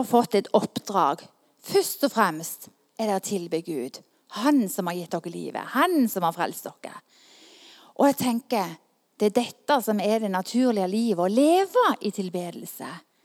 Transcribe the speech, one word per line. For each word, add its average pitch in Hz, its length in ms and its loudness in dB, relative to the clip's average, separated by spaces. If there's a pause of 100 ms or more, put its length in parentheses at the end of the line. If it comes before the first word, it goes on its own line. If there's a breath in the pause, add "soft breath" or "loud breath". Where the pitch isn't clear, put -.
fått 233 320 2
et - 160 -4
oppdrag. 175 720 0 (480)
Først 359 340 0
og - 80 -4
fremst 165 540 -2 (260)
er 214 160 -2
det 190 80 0
å - 140 -8
tilbe 170 340 -4
Gud. 135 320 -8 (400)
Han 269 320 4
som 185 160 -4
har 175 140 -4
gitt 165 100 -10
dere 170 240 -6
livet. - 400 -8
Han 302 320 2
som 185 160 -2
har 165 140 -2
frelst - 320 -6
dere. - 340 -18 (960 soft breath)
Og 277 140 6
jeg - 80 -4
tenker, 226 560 -2 (420)
det 208 140 2
er 247 100 4
dette - 400 0
som 214 160 0
er 220 240 0
det 196 80 -2
naturlige 202 560 2
livet, 214 320 0
å 180 80 2
leve 370 600 4 (120)
i - 160 -6
tilbedelse. 175 800 -8 (300 soft breath)